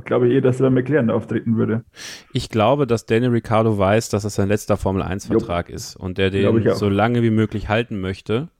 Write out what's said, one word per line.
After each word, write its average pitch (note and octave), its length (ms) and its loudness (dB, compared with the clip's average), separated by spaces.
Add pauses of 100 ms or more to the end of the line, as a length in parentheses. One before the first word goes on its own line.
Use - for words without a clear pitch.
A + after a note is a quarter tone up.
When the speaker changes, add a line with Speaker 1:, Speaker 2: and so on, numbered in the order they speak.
Speaker 1:
glaube B2 220 2
ich A#2+ 60 2
eher, C3+ 80 2
dass B2+ 180 2
er C3+ 100 2
bei B2+ 120 2
McLaren B2+ 280 0
auftreten A2+ 480 -2
würde. A2+ 260 0 (500)
Speaker 2:
Ich - 160 -4
glaube, B2 380 2
dass A2+ 180 -2
Daniel A#2+ 260 2
Ricciardo A2+ 460 2
weiß, G2 320 2
dass G2+ 140 -2
es G#2 120 -6
sein G2 120 0
letzter G#2 300 0
Formel F#2+ 240 0
eins F2 260 -6
Speaker 1:
Jupp. A2 120 2
Speaker 2:
Vertrag F2 300 -4
ist - 260 -12
und F#2 220 -8
der F#2+ 140 2
Speaker 1:
Glaube G2+ 280 2
Speaker 2:
den G#2 80 0
Speaker 1:
ich - 60 4
auch. - 40 -2
Speaker 2:
so G#2 120 0
lange A2+ 340 2
wie A#2 60 4
möglich A2 400 0
halten A2 300 -2
möchte. G#2 500 -4 (100)